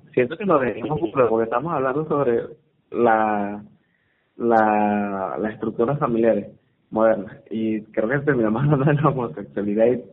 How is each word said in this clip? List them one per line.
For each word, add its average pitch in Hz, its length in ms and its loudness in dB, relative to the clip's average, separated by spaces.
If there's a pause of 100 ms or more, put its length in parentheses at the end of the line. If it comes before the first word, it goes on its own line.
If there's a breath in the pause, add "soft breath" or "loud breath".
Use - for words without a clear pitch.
(140)
Siento 123 240 0
que 214 80 -6
nos 165 160 4
dejamos 120 400 -4
mucho 127 280 2
porque 113 160 2
estamos 123 280 -2
hablando 135 340 -2
sobre 135 340 0 (500)
la, 107 720 0 (760)
la, 104 1000 0
las 107 140 -4
estructuras 117 460 -2
familiares 113 480 0 (420)
modernas. 110 480 0 (140)
Y 110 320 -4
creo 110 260 -4
que 143 100 0
terminamos 123 440 0
hablando 143 220 2
de 151 100 4
la 147 140 2
homosexualidad 107 760 -2
y 123 120 2 (160)